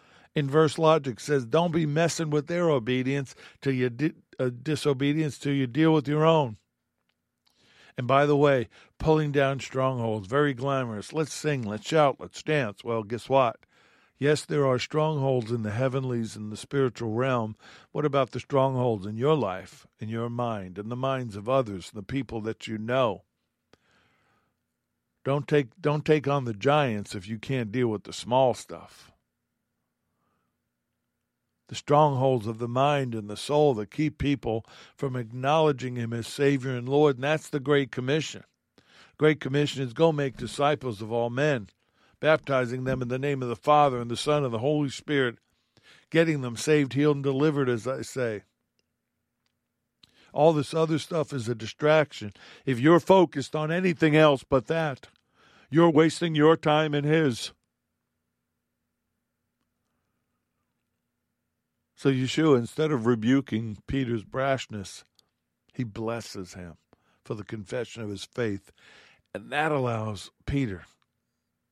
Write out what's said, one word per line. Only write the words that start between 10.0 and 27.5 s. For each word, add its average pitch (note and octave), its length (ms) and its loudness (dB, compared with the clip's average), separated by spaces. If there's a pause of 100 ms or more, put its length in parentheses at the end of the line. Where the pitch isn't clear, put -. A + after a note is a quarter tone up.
very C#3+ 260 0
glamorous. B2 600 -4
Let's D3+ 200 -4
sing, C#3+ 300 -4
let's G#2 240 -6
shout, D3 320 4
let's - 240 -16
dance. C3+ 400 -4
Well, A2+ 180 -4
guess G#2+ 260 -10
what? C3+ 280 4 (640)
Yes, C#3+ 260 0
there D3 200 0
are B2+ 140 2
strongholds C3+ 720 -2
in A#2+ 100 -2
the G#2+ 100 -4
heavenlies, B2 640 -2
in G#2+ 140 -12
the G#2 80 -10
spiritual B2 540 -2
realm. A#2 440 -2 (360)
What D3+ 120 -4
about C#3 280 0
the B2 80 -8
strongholds B2+ 640 0
in G#2+ 100 -8
your C#3 200 2
life, G2 500 -6 (140)
in G#2+ 100 -10
your A#2 180 -6
mind, A2+ 520 -6
in G#2+ 100 -10
the A#2+ 60 -6
minds B2+ 400 -4
of G#2 120 -8
others, A#2 440 -2
the G#2+ 100 -12
people A#2 400 -8
that A2 260 -8
you A2 120 -6
know? A#2 460 -2 (2000)
Don't C#3 240 -2
take, D3 200 2 (120)
don't D3 240 -2
take D3+ 240 2
on C#3 180 0
the A#2 100 -6
giants A#2+ 580 0
if F#2+ 140 -10
you A2+ 100 -6
can't A#2 340 -6